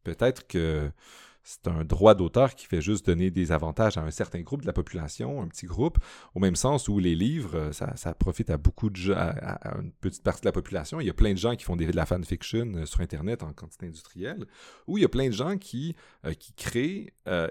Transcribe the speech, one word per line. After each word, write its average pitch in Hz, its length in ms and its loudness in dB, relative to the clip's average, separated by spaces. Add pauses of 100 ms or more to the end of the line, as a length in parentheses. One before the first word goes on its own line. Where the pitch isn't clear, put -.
peut-être 117 460 -2
que 78 420 0 (540)
c'est - 220 -10
un 82 180 0
droit 95 300 8
d'auteur 98 400 2
qui - 120 -20
fait 85 140 0
juste 98 240 -2
donner 90 280 2
des 87 180 0
avantages 82 480 0
à 78 60 -4
un 80 80 -6
certain 87 300 -6
groupe 139 200 -6
de - 60 -8
la 90 40 0
population, 92 720 -4
un 85 60 -6
petit - 180 -14
groupe, 107 320 2 (380)
au - 20 -6
même 92 160 6
sens 135 340 2
où 101 120 4
les 87 160 4
livres, 104 400 0
euh, 78 160 -2
ça, - 240 -6
ça - 180 -6
profite - 340 0
à 80 100 2
beaucoup 107 320 2
de 101 40 -8
gens, 92 200 0
à, 85 160 0
à, - 400 -8
à - 100 -6
une - 100 -8
petite - 320 -6
partie - 200 -2
de - 40 2
la 98 60 2
population. 92 480 -4
Il 123 80 -2
y - 20 0
a - 40 -2
plein 107 180 6
de 92 60 0
gens 117 180 0
qui - 80 -10
font 90 100 -2
des, 85 120 0
de 85 100 0
la 82 100 0
fanfiction, 101 720 -4
euh, 80 100 -6
sur - 140 0
Internet 87 420 -4
en 76 100 -10
quantité - 340 -16
industrielle, 95 600 -12 (400)
ou 196 120 -2
il - 20 4
y 180 40 6
a - 40 8
plein 135 180 0
de 123 60 0
gens 151 260 -2
qui, 151 380 -8 (280)
euh, 80 80 -4
qui - 200 -14
créent, 151 600 -4 (140)
euh, 87 240 0